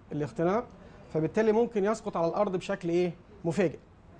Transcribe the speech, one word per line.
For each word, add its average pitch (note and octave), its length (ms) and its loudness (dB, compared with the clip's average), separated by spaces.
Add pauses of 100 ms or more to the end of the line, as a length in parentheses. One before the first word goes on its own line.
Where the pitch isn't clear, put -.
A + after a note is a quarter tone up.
(120)
الاختناق، E3 540 0 (480)
فبالتالي E3 380 2
ممكن A3 340 2
يسقط G#3 320 -2
على E3 100 2
الأرض F#3+ 280 0
بشكل F3+ 340 -4
إيه؟ F3 220 2 (340)
مفاجئ. E3 320 2 (420)